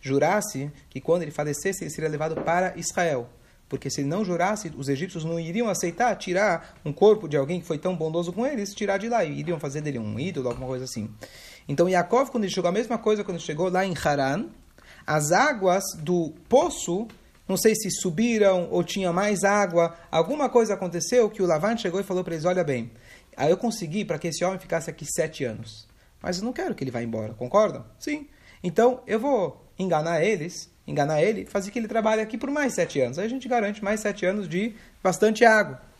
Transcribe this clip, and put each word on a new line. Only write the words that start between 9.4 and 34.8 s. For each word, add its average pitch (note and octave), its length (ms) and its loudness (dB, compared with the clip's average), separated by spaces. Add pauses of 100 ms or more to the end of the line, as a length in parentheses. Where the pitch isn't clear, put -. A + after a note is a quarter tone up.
iriam D#3+ 180 -4
fazer C#3+ 220 -6
dele D3 180 -4
um G#2+ 180 -4
ídolo, C#3+ 320 -4
alguma B2 200 -6
coisa C3 160 -6
assim. A2 260 -8 (560)
Então, D#3 220 4
Yaakov, F#3+ 420 2
quando A3 140 -2
ele F3+ 80 -4
chegou, F3 160 0
a F3+ 40 2
mesma A3 260 -2
coisa G#3+ 260 0
quando F3 140 -6
ele E3 60 -12
chegou F3 240 -2
lá F3+ 160 2
em F#3+ 100 -2 (100)
Haran, C#3+ 400 2 (600)
as D3+ 280 0
águas G3 500 4 (160)
do D#3+ 360 0 (140)
poço, A#3 600 2 (400)
não F#3+ 80 0
sei A3 180 0
se G#3+ 160 -4
subiram F#3+ 800 2
ou F3 140 2
tinha F#3 280 -2
mais G3 300 0
água, F#3 540 2 (120)
alguma A#3+ 400 0
coisa G#3+ 260 4
aconteceu F#3 540 2
que G#3 140 -4
o F#3 40 2
Lavan F3 300 2
chegou F#3 220 -2
e G3+ 60 -2
falou F#3 180 -2
pra E3+ 120 -6
eles, D#3 100 -6
"Olha F3+ 180 2
bem, A#2+ 300 -2 (440)
aí D3 140 2
eu F#3 60 6
consegui G3 480 -4
pra D#3 160 -4
que F3 80 -4
esse E3 160 -2
homem F#3 160 -2
ficasse E3 280 -4
aqui D#3 160 -12
sete D#3 380 -2
anos. A2 420 -8 (360)
Mas F3+ 180 -4
eu G3 60 -6
não B3 80 -4
quero E4+ 220 -4
que - 80 -8
ele C3 80 -4
vá A#2 120 -4
embora, A2 320 -6
concordam?" C#3+ 500 2 (160)
"Sim." D4+ 260 -6 (380)
"Então, A#3 420 4
eu G#3+ 140 0
vou A3 440 -2 (140)
enganar E3 460 0
eles, F3+ 440 -2 (200)
enganar D3 340 2
ele, G3+ 240 0
fazer G3+ 240 -4
que A#3+ 80 -6
ele A3+ 80 -4
trabalhe A3 340 2
aqui A3 160 -4
por B3+ 140 -4
mais C#4+ 240 0
sete E3 240 0
anos. B2+ 180 0
Aí G3 100 -4
a A3+ 40 -4
gente B3+ 160 -8
garante G#3 380 0
mais G#3 160 -2
sete G3+ 260 -2
anos G3 220 -2
de G3 260 -2 (300)